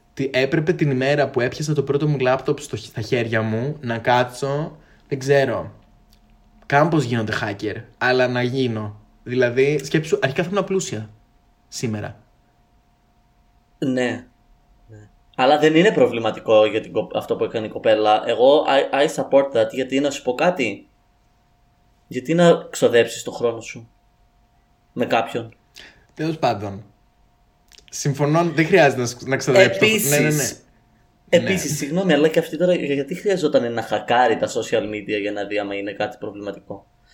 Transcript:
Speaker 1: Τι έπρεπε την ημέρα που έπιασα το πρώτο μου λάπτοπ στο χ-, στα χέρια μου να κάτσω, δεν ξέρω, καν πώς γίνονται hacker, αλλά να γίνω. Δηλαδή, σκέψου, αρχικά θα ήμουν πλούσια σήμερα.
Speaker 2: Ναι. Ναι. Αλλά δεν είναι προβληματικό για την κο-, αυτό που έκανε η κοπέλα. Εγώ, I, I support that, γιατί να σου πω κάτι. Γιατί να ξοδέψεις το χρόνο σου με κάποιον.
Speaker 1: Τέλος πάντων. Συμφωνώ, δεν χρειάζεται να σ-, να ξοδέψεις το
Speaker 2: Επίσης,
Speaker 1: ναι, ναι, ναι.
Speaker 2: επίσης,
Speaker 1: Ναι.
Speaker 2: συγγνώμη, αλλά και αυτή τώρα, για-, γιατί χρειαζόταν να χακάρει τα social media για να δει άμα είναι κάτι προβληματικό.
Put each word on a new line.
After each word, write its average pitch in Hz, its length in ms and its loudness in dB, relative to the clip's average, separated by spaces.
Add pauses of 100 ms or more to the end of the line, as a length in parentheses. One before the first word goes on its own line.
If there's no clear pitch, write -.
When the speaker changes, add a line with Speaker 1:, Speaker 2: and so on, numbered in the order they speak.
(140)
Speaker 1:
Τι 135 180 -4
έπρεπε 151 400 0
την 147 180 0
ημέρα 135 380 0
που - 120 -4
έπιασα 139 340 -2
το 147 80 0
πρώτο 143 260 -2
μου 147 100 0
λάπτοπ 131 420 0
στο - 160 -10
χ-, 107 80 -10
στα - 160 -12
χέρια 113 420 -2
μου 113 380 -4
να 117 180 -6
κάτσω, 135 760 -2 (320)
δεν 143 100 -6
ξέρω, 127 540 0 (920)
καν 147 220 2
πώς 160 160 2
γίνονται 113 280 -2 (100)
hacker, 104 320 -6 (240)
αλλά 127 300 2
να 123 140 -2
γίνω. 117 580 -4 (220)
Δηλαδή, 127 640 2
σκέψου, 160 380 0
αρχικά 175 200 0
θα 170 100 -6
ήμουν 196 120 -2
πλούσια 175 460 -6 (580)
σήμερα. 107 480 -8 (1600)
Speaker 2:
Ναι. 127 480 -2 (600)
Ναι. 107 220 -20 (280)
Αλλά 135 220 4
δεν 156 180 4
είναι 190 160 6
προβληματικό 113 720 2
για 107 140 -2
την 87 120 -10
κο-, 87 220 -4
αυτό - 220 -4
που - 80 -2
έκανε 110 220 -4
η - 40 -10
κοπέλα. 107 560 2
Εγώ, 117 400 4
I, - 300 2
I 147 180 2
support 139 460 0
that, 110 120 0
γιατί 131 280 -2
να 143 100 0
σου - 120 -10
πω 123 120 -4
κάτι. 139 540 -2 (1160)
Γιατί 127 280 -6
να 170 360 4
ξοδέψεις 117 520 2
το - 80 -10
χρόνο 117 300 -4
σου 117 280 -18 (1040)
με 123 140 -2
κάποιον. 113 480 -2 (600)
Speaker 1:
Τέλος 156 240 -6
πάντων. 107 460 -4 (1040)
Συμφωνώ, 147 540 0
δεν 165 220 2
χρειάζεται 151 340 6
να 120 60 -2
σ-, - 200 -10
να 135 100 -2
ξοδέψεις 151 420 4
το - 80 2
Speaker 2:
Επίσης, 214 240 0
Speaker 1:
ναι, 147 80 4
ναι, 151 160 2
ναι. 147 80 0 (840)
Speaker 2:
επίσης, 170 420 0
Speaker 1:
Ναι. 147 60 -4
Speaker 2:
συγγνώμη, 170 360 -2
αλλά 147 160 4
και 156 100 -2
αυτή 160 200 -2
τώρα, 180 160 2
για-, 143 200 -2
γιατί 139 200 -4
χρειαζόταν 135 580 0
να 113 100 -4
χακάρει 117 540 0
τα 90 120 -2
social 110 340 -2
media 104 380 -6
για 101 120 -4
να 104 120 -6
δει 104 140 -6
άμα 101 160 -6
είναι 101 180 -8
κάτι 107 280 -6
προβληματικό. 101 640 -12 (280)